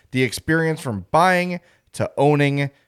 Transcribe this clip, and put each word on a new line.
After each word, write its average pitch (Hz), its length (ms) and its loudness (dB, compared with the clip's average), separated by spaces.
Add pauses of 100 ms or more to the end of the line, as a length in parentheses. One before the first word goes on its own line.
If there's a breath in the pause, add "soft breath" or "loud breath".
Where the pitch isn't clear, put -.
(120 soft breath)
The 127 100 0
experience 160 580 -2
from 101 300 -8
buying 180 500 2 (320 soft breath)
to - 240 -6
owning 143 540 2 (180)